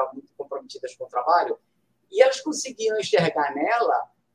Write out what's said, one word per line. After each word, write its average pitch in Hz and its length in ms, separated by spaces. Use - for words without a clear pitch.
muito 131 240
comprometidas - 580
com - 100
o - 40
trabalho. - 480
E 381 120
elas 523 200
conseguiam 220 580
enxergar 160 540
nela - 560